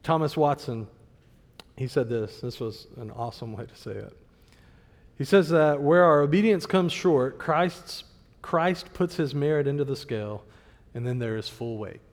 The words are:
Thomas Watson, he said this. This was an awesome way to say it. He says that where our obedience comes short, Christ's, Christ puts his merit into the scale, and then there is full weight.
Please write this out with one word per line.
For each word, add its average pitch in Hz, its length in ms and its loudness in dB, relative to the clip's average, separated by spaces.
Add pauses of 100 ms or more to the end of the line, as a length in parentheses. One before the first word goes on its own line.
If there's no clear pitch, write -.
Thomas 160 320 0
Watson, 139 520 0 (880)
he 131 100 -4
said 123 220 0
this. 110 320 -4
This 123 180 -8
was 113 280 -10 (100)
an 113 140 -12
awesome 117 420 -10
way 113 120 -10
to 117 100 -20
say - 160 -14
it. 104 240 -12 (1000)
He 147 60 -4
says 185 260 4
that 151 320 4
where 165 220 6
our 156 160 8
obedience 180 460 2
comes 180 260 0
short, 135 480 0
Christ's, - 640 -2 (380)
Christ 175 520 -2
puts 175 220 -2
his 147 180 -2
merit 147 340 0
into 143 180 0
the 135 100 -4
scale, 107 480 -8 (540)
and 120 80 -6
then 123 140 -2
there 113 180 -4
is 110 100 -8
full 117 300 -8
weight. 101 240 -10 (120)